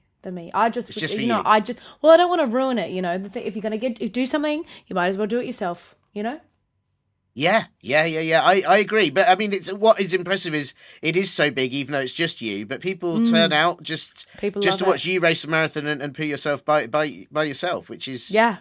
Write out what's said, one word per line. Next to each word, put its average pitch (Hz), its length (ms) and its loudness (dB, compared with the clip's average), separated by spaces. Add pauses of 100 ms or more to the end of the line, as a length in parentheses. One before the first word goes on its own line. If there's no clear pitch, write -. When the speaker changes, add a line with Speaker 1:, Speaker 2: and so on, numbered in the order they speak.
(200)
Speaker 1:
The 185 100 -12
me. 175 220 -12
I 220 160 2
just, 233 220 -6
Speaker 2:
It's - 100 -6
just 160 140 -4
Speaker 1:
you 220 60 -4
Speaker 2:
for 226 80 -2
Speaker 1:
know, 226 100 2
Speaker 2:
you. - 80 -2
Speaker 1:
I 220 140 4
just, 240 180 -8 (240)
well, 311 100 8
I 330 60 10
don't 349 100 4
wanna 339 180 2
ruin 254 320 0
it, 170 120 -4
you 185 100 -4
know. 180 160 -2
The 196 140 -8
thing, - 160 -10
if 208 100 -8
you're 196 60 -6
gonna 214 160 -4
get, 233 340 -6
do 254 140 -2
something, 302 400 -4 (200)
you - 80 -12
might 180 140 2
as 190 80 -2
well 214 100 -2
do 226 140 -2
it - 60 -6
yourself, - 480 -8 (180)
you 208 100 -6
know? 262 160 -6 (920)
Speaker 2:
Yeah, 170 340 0 (140)
yeah, 143 240 2
yeah, 160 160 -2
yeah. 160 240 4
I, 180 240 6
I 196 100 8
agree. 208 300 2
But, 165 200 4
I 185 80 6
mean, 208 180 -2
it's, 180 180 -4
what 208 280 4
is 180 120 0
impressive 180 400 -2
is 147 220 -4 (260)
it 160 160 -2
is 190 160 2
so 147 180 2
big, 127 220 -2
even 139 200 -6
though 139 80 -2
it's 127 120 -6
just 160 300 -4
you. 104 240 -6
But 135 160 -8
people 175 380 -4
Speaker 1:
Mm. 233 100 4
Speaker 2:
turn 165 240 4
out 165 280 2
just, - 440 -8 (120)
Speaker 1:
People 202 220 -4
Speaker 2:
just 185 200 2
Speaker 1:
love 185 80 0
Speaker 2:
to - 20 4
watch 147 160 0
Speaker 1:
it. 180 60 -2
Speaker 2:
you 180 80 0
race 165 240 2
a 147 40 -8
marathon 156 380 -2
and, 147 160 -4
and 143 120 -8
poo 156 100 -6
yourself 143 420 -4
by, 147 220 2
by, 139 420 -4
by 151 140 -2
yourself, 139 440 -4
which 104 200 -12
is 131 240 -8
Speaker 1:
Yeah, 220 280 4